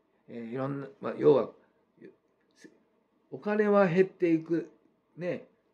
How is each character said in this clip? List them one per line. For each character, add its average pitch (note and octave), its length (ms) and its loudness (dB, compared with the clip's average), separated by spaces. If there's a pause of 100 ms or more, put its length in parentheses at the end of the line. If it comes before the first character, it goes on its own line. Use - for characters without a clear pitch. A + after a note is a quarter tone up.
(280)
え A#2 220 -14
ー、 A#2 40 -12
い - 20 -8
ろ C3+ 120 -6
ん C#3 140 -8
な、 C3+ 60 -14 (120)
ま A#2+ 120 -10
あ、 - 60 -8
要 C#3+ 180 6
は、 G#2+ 140 0 (1800)
お C#3 80 -14
金 G#3 300 0
は G3+ 200 4
減 F#3 180 4
っ - 20 -8
て E3+ 260 0
い D#3+ 100 0
く。 D#3+ 280 -4 (440)
ね。 D#3 300 -10 (280)